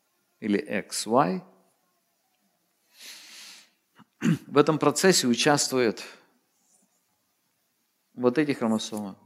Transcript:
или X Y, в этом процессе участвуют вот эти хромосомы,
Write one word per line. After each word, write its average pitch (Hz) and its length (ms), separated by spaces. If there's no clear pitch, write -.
или 104 180
X - 500
Y, 165 360
в - 100
этом 147 220
процессе 147 480
участвуют 127 760
вот 123 240
эти 147 140
хромосомы, 107 640